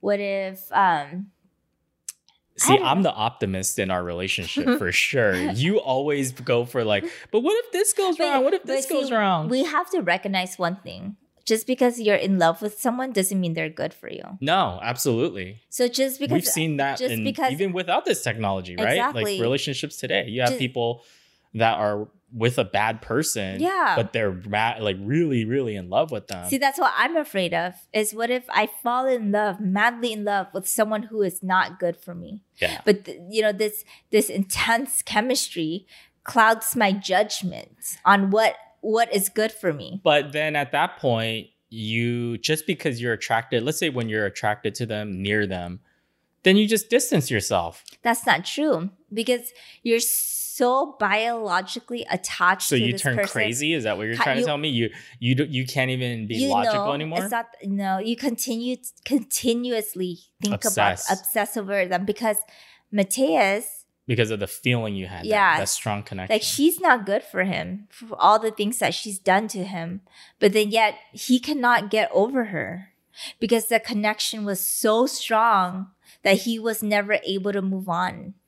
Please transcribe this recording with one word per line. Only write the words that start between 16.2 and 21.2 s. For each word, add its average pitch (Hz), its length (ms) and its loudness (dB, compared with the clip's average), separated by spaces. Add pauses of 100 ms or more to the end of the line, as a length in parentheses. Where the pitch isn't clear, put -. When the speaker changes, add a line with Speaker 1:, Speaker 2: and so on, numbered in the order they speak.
Speaker 2:
We've 180 140 2
seen 156 320 0
that 139 200 0
Speaker 1:
just 254 140 -2
Speaker 2:
in, 113 120 -2
Speaker 1:
because 247 280 0
Speaker 2:
even 185 220 -2
without 180 320 0
this 247 160 0
technology, 98 520 -2
right? 95 180 0
Speaker 1:
Exactly. 143 420 0
Speaker 2:
Like 104 80 -2
relationships 135 560 -4
today, 180 280 -2
you 117 140 -4
have 123 120 4
Speaker 1:
Just 262 60 -4
Speaker 2:
people 123 460 -4 (480)